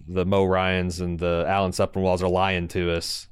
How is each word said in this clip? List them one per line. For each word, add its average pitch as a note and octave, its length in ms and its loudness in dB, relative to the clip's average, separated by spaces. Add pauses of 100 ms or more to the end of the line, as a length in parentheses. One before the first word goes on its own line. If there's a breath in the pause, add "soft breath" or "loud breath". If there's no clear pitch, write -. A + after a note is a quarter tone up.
the F2+ 180 0
Mo G2 200 4
Ryans F#2 560 0
and F2 180 -4
the E2+ 260 0
Alan F#2+ 280 0
Sepinwalls F#2 500 0
are F#2 60 2
lying F2+ 400 0
to F2 220 -2
us. - 400 -4